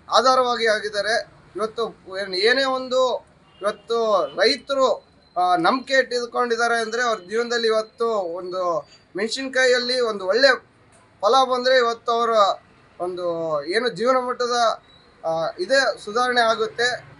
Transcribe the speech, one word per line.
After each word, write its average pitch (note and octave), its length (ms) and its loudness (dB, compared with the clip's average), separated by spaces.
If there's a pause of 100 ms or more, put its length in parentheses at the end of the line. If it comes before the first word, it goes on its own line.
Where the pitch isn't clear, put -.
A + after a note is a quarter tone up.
ಆಧಾರವಾಗಿ A#3+ 580 4
ಆಗಿದ್ದಾರೆ. G#3 600 -2 (280)
ಇವತ್ತು G#3+ 420 -6 (220)
ಏನ್-, F#3+ 160 -8
ಏನೇ A#3+ 280 2
ಒಂದು B3+ 600 -2 (360)
ಇವತ್ತು G#3 640 -2 (160)
ರೈತರು, C4 680 0 (300)
ಆ, F3+ 180 2
ನಂಬಿಕೆ A3+ 380 0
ಇಟ್ಕೊಂಡಿದ್ದಾರೆ A#3+ 880 0
ಅಂದ್ರೆ A3+ 220 -4
ಅವ್ರ A3 160 -2 (100)
ಜೀವನದಲ್ಲಿ A#3 380 -2
ಇವತ್ತು A3 400 -2
ಒಂದು F3+ 840 -4 (260)
ಮೆಣಸಿನ್ಕಾಯಿಯಲ್ಲಿ B3+ 840 0
ಒಂದು G#3 280 -2
ಒಳ್ಳೆ B3 280 6 (680)
ಫಲ A3 220 4
ಬಂದ್ರೆ B3+ 340 2
ಇವತ್ತು A#3 340 0
ಅವರ A#3 180 0 (680)
ಒಂದು F3+ 260 -6 (400)
ಏನು A3+ 240 -2
ಜೀವನ A3+ 280 0
ಮಟ್ಟದ, B3 360 -4 (720)
ಆ, E3 240 -2 (100)
ಇದೇ A3+ 440 0
ಸುಧಾರಣೆ B3 380 0
ಆಗುತ್ತೆ. A3+ 600 -2 (160)